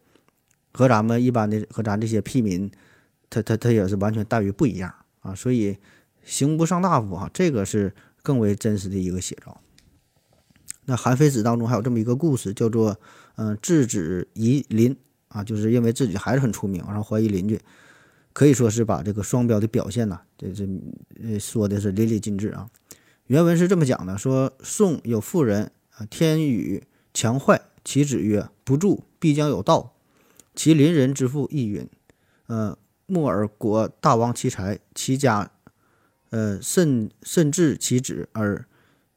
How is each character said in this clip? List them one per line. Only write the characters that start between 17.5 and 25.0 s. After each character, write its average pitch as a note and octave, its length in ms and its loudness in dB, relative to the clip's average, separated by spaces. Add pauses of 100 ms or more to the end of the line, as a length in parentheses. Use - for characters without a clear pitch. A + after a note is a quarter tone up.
可 C#3 100 6
以 D3 60 8
说 A#2+ 160 2
是 A2 160 0
把 F#2 180 -2
这 G2 120 -4
个 G#2 80 -6
双 B2 240 0
标 A2+ 120 2
的 A2 80 0
表 A2 220 -2
现 A2+ 220 -2
呐， E2 100 -8 (160)
这， F#2+ 160 -12
这， G2 160 -8 (540)
呃， G#2+ 180 -4
说 G#2+ 260 -2
的 G2+ 140 0
是 G#2 120 -2
淋 A2 140 2
漓 A2+ 120 0
尽 G2+ 180 -6
致 G2+ 140 -4
啊。 G2 180 -14 (600)
原 C#3+ 140 4
文 E3+ 140 4
是 F3 100 4
这 G3 120 4
么 D3+ 80 4
讲 - 180 -2
的： F#2+ 140 -6
说 C3 340 0 (100)
宋 F#3 420 0